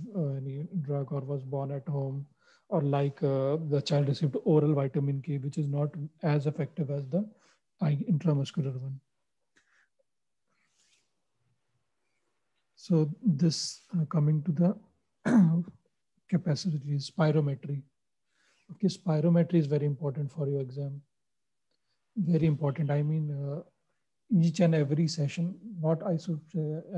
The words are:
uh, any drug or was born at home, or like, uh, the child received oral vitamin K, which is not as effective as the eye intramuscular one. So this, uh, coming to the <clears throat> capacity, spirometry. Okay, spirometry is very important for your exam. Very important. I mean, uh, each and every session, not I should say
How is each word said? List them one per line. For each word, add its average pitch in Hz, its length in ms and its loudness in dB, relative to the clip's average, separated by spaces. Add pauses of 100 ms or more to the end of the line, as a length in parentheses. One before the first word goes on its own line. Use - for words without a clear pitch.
(160)
uh, 147 180 -2
any 139 340 -8 (140)
drug 139 300 -4
or 139 100 -4
was 135 220 -6
born 139 280 -4
at 139 160 -8
home, 139 380 -4 (440)
or 175 120 0
like, 143 420 0
uh, 135 340 2 (120)
the 143 120 2
child 143 260 2
received 139 360 0
oral 151 300 4
vitamin 139 480 0
K, 143 160 -4
which 139 200 -6
is 147 100 -2
not 143 220 0 (340)
as 147 240 0
effective 143 420 -4
as 143 180 -6
the 185 200 -2 (540)
eye 147 180 2 (100)
intramuscular 143 720 0
one. 135 200 -10 (3750)
So 156 340 2 (160)
this, 160 580 0 (140)
uh, 156 80 2
coming 151 380 2
to 175 80 0
the 175 240 2 (500)
<clears throat> 175 380 6 (680)
capacity, 156 500 0 (180)
spirometry. 143 840 0 (880)
Okay, 196 160 -2
spirometry 170 680 2
is 156 120 4
very 143 180 0
important 143 460 -4
for 147 180 -4
your 139 120 -2
exam. 139 400 -8 (1160)
Very 165 280 2
important. 143 460 0
I 147 120 2
mean, 151 280 -2
uh, 139 300 -6 (720)
each 165 260 4
and 165 140 6
every 151 320 2
session, 170 480 -2 (260)
not 156 220 0
I 175 140 0
should 156 240 -6 (100)
say 156 280 -4 (180)